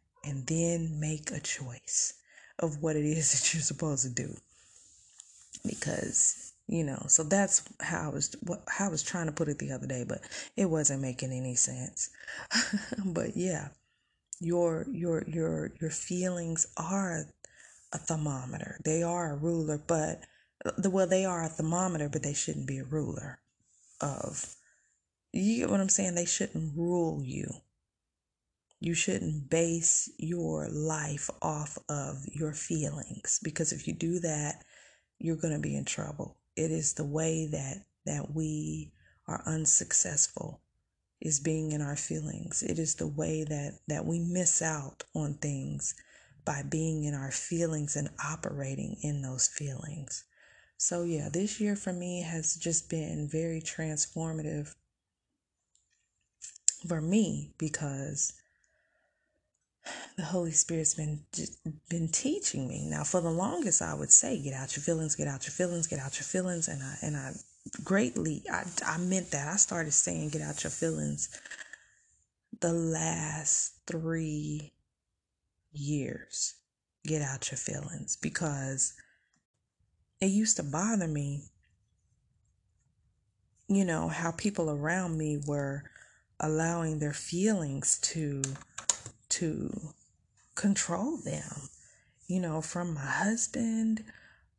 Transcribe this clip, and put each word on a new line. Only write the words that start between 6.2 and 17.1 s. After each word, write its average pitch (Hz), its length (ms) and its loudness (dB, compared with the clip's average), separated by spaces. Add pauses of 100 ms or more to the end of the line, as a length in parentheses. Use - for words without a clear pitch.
you 165 160 2
know, - 240 -2
so - 160 6
that's 196 400 4 (160)
how - 260 -2
I - 20 -2
was, - 340 -2
what, - 260 -4
how - 180 0
I 196 40 2
was 156 140 -2
trying 170 240 -2
to 156 40 0
put 151 180 0
it 139 100 -2
the 139 120 -4
other 131 140 -4
day, 127 220 -2
but - 140 -4 (340)
it 196 100 4
wasn't 143 360 2
making 131 300 -2
any 127 240 -2
sense. - 540 -2 (420)
<laughs> 214 540 0
But 170 300 0
yeah, 151 340 0 (680)
your, 170 500 2
your, 170 380 2
your, 160 520 0
your 160 120 -2
feelings 175 720 0 (120)
are 170 480 0 (680)